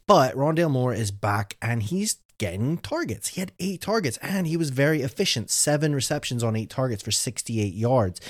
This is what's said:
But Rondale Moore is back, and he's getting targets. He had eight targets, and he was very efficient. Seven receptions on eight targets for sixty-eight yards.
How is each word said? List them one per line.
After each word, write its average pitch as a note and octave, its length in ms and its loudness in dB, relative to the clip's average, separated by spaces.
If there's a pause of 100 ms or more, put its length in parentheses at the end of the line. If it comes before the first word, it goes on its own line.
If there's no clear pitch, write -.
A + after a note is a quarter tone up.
But D3+ 280 6
Rondale D#3 340 2
Moore B2+ 240 2
is G#2 160 -2
back, G#2 500 -2
and A#2 220 -2
he's F#3+ 360 -2 (200)
getting G#2 380 -2
targets. C#4+ 520 -4
He - 120 -8
had F#3 180 -6
eight F3+ 220 -4
targets, F#3+ 380 -2
and F#3+ 280 -2
he D#3+ 120 0
was E3 100 0
very C#3 320 2
efficient. A#2+ 500 -2
Seven D3 440 2
receptions C3 500 -2
on A2 100 2
eight A2 140 -2
targets B2+ 340 -2
for - 80 -6
sixty-eight G#2+ 640 -2
yards. A2 560 2